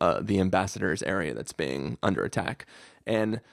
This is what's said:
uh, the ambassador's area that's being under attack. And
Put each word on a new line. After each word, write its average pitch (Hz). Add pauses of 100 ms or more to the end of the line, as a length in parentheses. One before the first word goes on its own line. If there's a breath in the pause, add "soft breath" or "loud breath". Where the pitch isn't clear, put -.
uh, 82
the 98
ambassador's 92
area 85
that's 57
being 69
under -
attack. - (400 loud breath)
And 110 (140 soft breath)